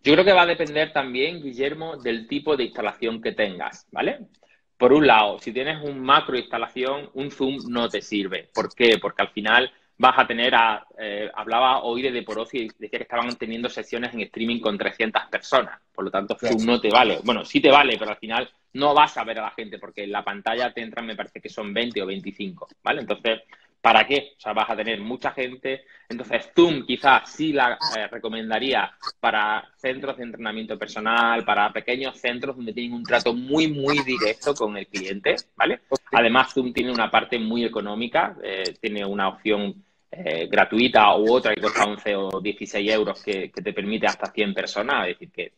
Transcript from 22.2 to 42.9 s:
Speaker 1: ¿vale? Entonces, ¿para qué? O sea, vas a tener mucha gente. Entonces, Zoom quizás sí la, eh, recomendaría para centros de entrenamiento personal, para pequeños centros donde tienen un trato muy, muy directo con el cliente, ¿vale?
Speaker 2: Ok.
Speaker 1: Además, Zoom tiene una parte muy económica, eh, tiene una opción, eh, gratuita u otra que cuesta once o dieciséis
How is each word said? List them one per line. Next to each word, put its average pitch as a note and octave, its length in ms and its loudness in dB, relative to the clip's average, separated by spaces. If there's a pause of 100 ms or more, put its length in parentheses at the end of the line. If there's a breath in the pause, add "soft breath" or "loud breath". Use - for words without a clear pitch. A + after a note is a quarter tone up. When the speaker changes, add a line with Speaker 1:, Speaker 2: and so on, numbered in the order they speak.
Speaker 1:
¿vale? C3 200 -2
Entonces, A2 400 -4 (420 soft breath)
¿para A2 220 6
qué? C#3 320 -2
O - 20 -20
sea, G#2+ 140 -6
vas G#2+ 160 0
a A2 60 -4
tener G#2+ 220 -4
mucha B2 340 -8
gente. C3 520 -8 (240 soft breath)
Entonces, A#2 480 -6
Zoom E3 300 4
quizás B2 440 4
sí D#3 220 -4
la, B2+ 260 0 (160)
eh, G#2+ 120 -6
recomendaría A2+ 840 -4 (300)
para G#2+ 420 0 (140)
centros C3+ 400 -6
de B2 60 -12
entrenamiento A2 560 -8
personal, A2+ 680 0
para G#2 260 2
pequeños B2+ 480 -6
centros B2 380 -6
donde A#2 160 -10
tienen A#2+ 220 -8
un A#2+ 100 -10
trato A#2+ 300 2
muy, C#3 340 0
muy C#3+ 340 0
directo B2+ 520 -2
con G#2 240 -4
el G2 80 -10
cliente, G2 500 -2 (180)
¿vale? D#3+ 360 0
Speaker 2:
Ok. C3+ 100 -2 (120)
Speaker 1:
Además, A#2 420 4
Zoom B2+ 180 0
tiene B2 200 -2
una A2+ 180 0
parte A#2 280 2
muy A#2 240 -2
económica, A#2 800 -2
eh, F#2+ 380 -6
tiene G#2 240 -6
una G2 240 -2
opción, G2+ 560 -2 (260)
eh, E2 400 -6
gratuita G#2+ 680 6
u G#2+ 120 4
otra A#2 240 4
que F#2 60 -6
cuesta G#2 240 0
once G#2 320 -4
o F#2+ 240 -4
dieciséis G2+ 500 -4